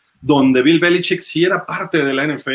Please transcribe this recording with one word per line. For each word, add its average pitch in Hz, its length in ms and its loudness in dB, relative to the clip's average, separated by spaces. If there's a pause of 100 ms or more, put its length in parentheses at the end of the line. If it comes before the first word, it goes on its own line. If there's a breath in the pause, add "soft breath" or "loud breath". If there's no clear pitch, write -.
(200)
donde 131 420 2
Bill 160 200 4
Belichick 175 400 0
sí 160 240 -2
era 185 200 -2
parte 170 380 -4
de 135 100 -2
la 139 120 -2
N 151 80 -4
F 135 220 -8